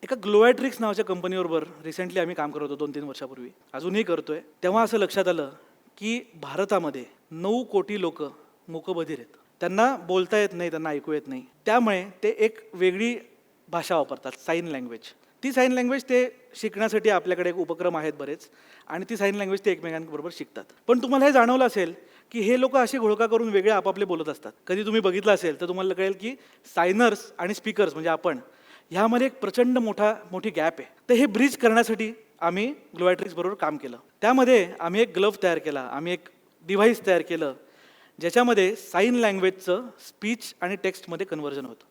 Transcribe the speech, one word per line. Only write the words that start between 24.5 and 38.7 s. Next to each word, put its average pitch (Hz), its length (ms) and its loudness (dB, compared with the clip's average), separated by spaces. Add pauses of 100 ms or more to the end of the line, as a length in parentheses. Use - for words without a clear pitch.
कधी 196 180 -2
तुम्ही 220 160 2
बघितलं 202 340 4
असेल 165 260 -2
तर 175 80 -6
तुम्हाला 185 260 -2
कळेल 190 260 -2
की 233 140 -8 (400)
सायनर्स 202 640 2
आणि 180 160 -4
स्पीकर्स 208 380 0
म्हणजे 160 180 -4
आपण, 160 280 -2 (520)
ह्यामध्ये 226 360 2
एक 262 140 -6
प्रचंड 247 380 2
मोठा, 214 360 0 (180)
मोठी 185 180 -6
गॅप 165 280 0
आहे. - 100 -16 (200)
तर 247 60 6
हे 247 120 6
ब्रिज 240 300 2
करण्यासाठी 220 560 2 (280)
आम्ही 190 340 -2 (220)
ग्लोॲट्रिक्स 180 380 0
बरोबर 175 200 -4
काम 156 220 -2
केलं. 123 200 -12 (240)
त्यामध्ये 240 600 4
आम्ही 170 200 -2
एक 226 140 2
ग्लोव्ह 202 280 0
तयार 175 160 2
केला, 143 220 -6
आम्ही 139 320 -6
एक 175 160 -8 (380)
डिव्हाइस 202 400 4
तयार 180 160 2
केलं, 160 320 -4 (680)
ज्याच्यामध्ये 202 560 2